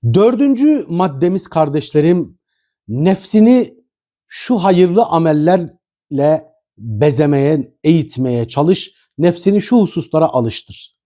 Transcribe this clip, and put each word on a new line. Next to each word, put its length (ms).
Dördüncü 760
maddemiz 580
kardeşlerim, 920
nefsini 880
şu 300
hayırlı 460
amellerle 1400
bezemeye, 1040
eğitmeye 640
çalış. 460
Nefsini 440
şu 160
hususlara 520
alıştır. 760